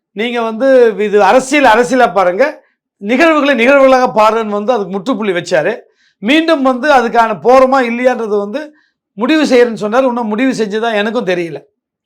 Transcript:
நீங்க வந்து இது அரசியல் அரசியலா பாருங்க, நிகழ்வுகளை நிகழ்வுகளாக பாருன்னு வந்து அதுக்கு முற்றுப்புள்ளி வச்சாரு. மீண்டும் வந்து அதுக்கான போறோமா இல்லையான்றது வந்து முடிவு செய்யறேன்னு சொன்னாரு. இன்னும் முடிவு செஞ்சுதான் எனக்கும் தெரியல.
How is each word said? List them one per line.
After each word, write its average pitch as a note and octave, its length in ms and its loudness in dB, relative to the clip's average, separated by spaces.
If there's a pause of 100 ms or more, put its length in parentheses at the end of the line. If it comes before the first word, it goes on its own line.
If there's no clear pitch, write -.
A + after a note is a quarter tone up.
(120)
நீங்க A#3+ 300 -6
வந்து A#3 560 2
இது G3+ 260 0
அரசியல் C4 400 2
அரசியலா A3+ 500 2
பாருங்க, G3 520 -2 (320)
நிகழ்வுகளை C4+ 680 0
நிகழ்வுகளாக C4 480 4
பாருன்னு A3 320 2
வந்து G#3 260 -2
அதுக்கு G3+ 180 -4
முற்றுப்புள்ளி G3+ 420 -4
வச்சாரு. F3 460 -2 (380)
மீண்டும் D#4 440 0
வந்து C4 320 0
அதுக்கான A3+ 480 0
போறோமா C4 400 4 (100)
இல்லையான்றது A#3 460 -2
வந்து A#3+ 360 -8 (400)
முடிவு C#4+ 300 0
செய்யறேன்னு A#3 380 2
சொன்னாரு. A3 220 -2
இன்னும் A#3+ 240 -2
முடிவு A3 380 -2
செஞ்சுதான் A3 280 -4
எனக்கும் G#3+ 320 -4
தெரியல. F3 380 -6 (420)